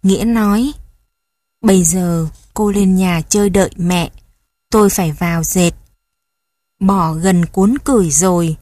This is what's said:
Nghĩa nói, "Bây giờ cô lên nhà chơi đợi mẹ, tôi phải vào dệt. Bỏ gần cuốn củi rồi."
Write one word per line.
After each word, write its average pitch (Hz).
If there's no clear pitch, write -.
Nghĩa 190
nói, 226
"Bây 190
giờ 170
cô 208
lên 190
nhà 180
chơi 202
đợi 185
mẹ, 175
tôi 214
phải 180
vào 170
dệt. 170
Bỏ 190
gần 175
cuốn 202
củi 226
rồi." 175